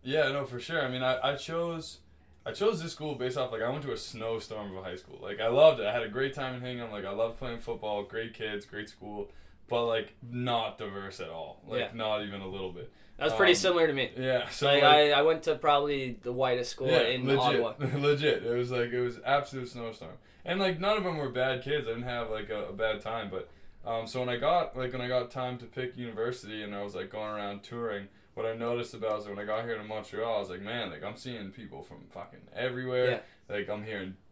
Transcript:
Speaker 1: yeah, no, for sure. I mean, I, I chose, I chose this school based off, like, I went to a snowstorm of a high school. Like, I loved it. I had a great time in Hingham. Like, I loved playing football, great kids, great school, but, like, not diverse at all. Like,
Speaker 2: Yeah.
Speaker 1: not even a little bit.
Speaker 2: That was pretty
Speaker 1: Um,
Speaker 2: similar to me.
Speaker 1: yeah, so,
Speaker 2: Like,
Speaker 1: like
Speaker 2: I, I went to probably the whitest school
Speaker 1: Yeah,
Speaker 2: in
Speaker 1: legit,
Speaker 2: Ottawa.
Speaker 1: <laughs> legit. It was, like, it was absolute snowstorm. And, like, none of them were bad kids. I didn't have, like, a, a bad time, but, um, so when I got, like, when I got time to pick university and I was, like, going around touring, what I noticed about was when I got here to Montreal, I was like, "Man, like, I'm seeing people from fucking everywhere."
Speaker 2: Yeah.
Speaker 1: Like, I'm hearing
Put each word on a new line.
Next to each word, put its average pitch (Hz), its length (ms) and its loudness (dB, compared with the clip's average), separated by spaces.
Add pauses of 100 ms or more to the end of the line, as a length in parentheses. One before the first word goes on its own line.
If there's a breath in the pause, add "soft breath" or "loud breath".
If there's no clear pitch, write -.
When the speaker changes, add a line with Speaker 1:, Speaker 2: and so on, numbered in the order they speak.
Speaker 1:
yeah, 135 300 2
no, 143 120 0
for 120 140 -8
sure. 156 240 -2
I 127 60 0
mean, 127 140 -2
I, 131 300 2
I 139 40 -2
chose, 165 640 -4 (460 soft breath)
I - 80 -4
chose 202 300 2
this 165 100 -6
school 151 220 -6
based 123 240 -2
off, 127 140 0
like, 110 100 -2
I 120 80 0
went 143 140 -4
to 127 80 -4
a 107 40 -4
snowstorm 110 760 -6
of 92 60 -10
a 95 40 -10
high 90 140 -8
school. - 260 -16
Like, 101 180 -8
I 110 80 2
loved 139 320 10
it. 101 60 0
I 107 60 2
had 120 100 0
a 113 60 -4
great 135 260 -2
time 131 220 -4
in 123 40 -10
Hingham. 123 300 -8
Like, 101 140 -6
I 98 60 -6
loved 101 280 -2
playing 117 220 -6
football, 107 420 -4
great 113 320 -8
kids, 104 320 -6
great 107 220 -10
school, 104 420 -10 (380 soft breath)
but, 117 180 2
like, 113 280 0 (140)
not 120 500 0
diverse 98 420 -8
at 82 100 -8
all. 82 360 -10
Like, 120 140 -2
Speaker 2:
Yeah. 107 140 -2
Speaker 1:
not 107 280 0
even 101 180 -8
a 95 80 -8
little 95 240 -6
bit. - 180 -12 (280 soft breath)
Speaker 2:
That 139 60 -2
was 113 100 2
pretty 180 180 8
Speaker 1:
Um, 175 40 8
Speaker 2:
similar 180 320 4
to 147 40 2
me. 131 240 -2
Speaker 1:
yeah, 127 320 2
so, - 180 0
Speaker 2:
Like, 143 160 8
Speaker 1:
like 147 120 12
Speaker 2:
I, 147 160 10
I 143 120 6
went 156 200 4
to 156 140 0
probably 143 560 4 (100)
the 123 100 -4
whitest 123 380 2
school 131 180 -4
Speaker 1:
Yeah, 127 120 8
Speaker 2:
in 127 260 2
Speaker 1:
legit, 135 140 6
Speaker 2:
Ottawa. 120 380 4
Speaker 1:
<laughs> 143 200 0
legit. 143 460 4
It 120 100 0
was, 123 160 0
like, 120 220 0
it 123 80 0
was 123 260 -2
absolute 135 420 0
snowstorm. 110 440 -10 (320 soft breath)
And, 180 160 0
like, 185 180 2
none 208 180 2
of 196 80 -2
them 165 140 -2
were 139 120 -2
bad 127 320 0
kids. 143 240 -2
I 113 40 -4
didn't 120 140 -4
have, 120 260 -4
like, 104 200 -4
a, 104 180 -4
a 98 40 -10
bad 107 280 0
time, 110 280 -4
but, 92 200 -6 (360 soft breath)
um, 113 220 -2
so 127 140 -4
when 123 80 0
I 123 80 0
got, 156 400 2
like, 127 160 -4
when 127 100 -4
I 123 60 -4
got 127 240 0
time 127 260 -4
to 120 80 -14
pick 127 300 -6
university 113 680 -4
and 101 120 -8
I 101 80 -4
was, 101 120 -8
like, 95 160 -6
going 107 180 -6
around 101 360 -6
touring, 107 420 -6 (280 soft breath)
what 113 120 -4
I 113 80 -2
noticed 117 400 -2
about 107 220 0
was 104 120 -6
when 101 120 -6
I 104 40 -6
got 110 200 -2
here - 120 -4
to - 60 -8
Montreal, 107 540 -4
I - 20 2
was 98 100 -4
like, 90 120 -10
"Man, 107 300 -6
like, 76 120 -12
I'm 104 140 -8
seeing 110 340 -10
people 98 320 -14
from - 220 -18 (100)
fucking - 240 -14 (160)
everywhere." 127 560 2
Speaker 2:
Yeah. - 80 0 (380 loud breath)
Speaker 1:
Like, 101 120 -4
I'm 104 140 -4
hearing 98 320 -8 (180)